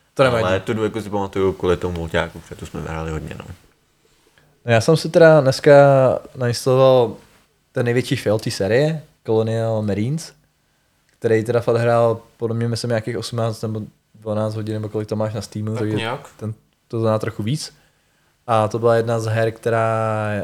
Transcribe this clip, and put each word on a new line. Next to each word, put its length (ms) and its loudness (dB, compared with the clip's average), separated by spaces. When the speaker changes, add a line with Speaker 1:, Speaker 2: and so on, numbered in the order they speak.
Speaker 1:
To 100 0
nevadí. 200 2
Speaker 2:
Ale 160 0
tu 140 -6
dvojku 260 -4
si 100 -12
pamatuju 420 -2
kvůli 240 0
tomu 220 -6
mulťáku, 420 -4
protože 140 -20
tu 120 -16
jsme 140 -12
hráli 300 -8
hodně, 280 -10
no. 60 -18
Speaker 1:
No 80 0
já 80 6
jsem 160 4
si 120 -6
teda 320 8
dneska 320 4
nainstaloval 760 2
ten 120 -4
největší 320 0
fail 220 0
té 120 -6
série, 520 0
Colonial 560 -2
Marines, 500 -4
který 260 0
teda 160 -2
fakt 160 0
hrál 440 2
podle 200 -6
mě, 120 -2
myslím, 200 -6
nějakých 300 -4
osmnáct 440 -6
nebo 180 -6
dvanáct 400 -6
hodin, 200 -6
nebo 140 -8
kolik 200 -6
to 80 -4
máš 180 -4
na 80 -6
Steamu, 280 -8
Speaker 3:
Tak 80 -6
Speaker 1:
takže 180 -2
Speaker 3:
nějak. 400 -6
Speaker 1:
ten, 180 -10
to 120 -6
zná 180 2
trochu 240 -6
víc. 320 -6
A 220 2
to 100 -6
byla 180 2
jedna 240 -2
z 60 -6
her, 240 0
která 800 -2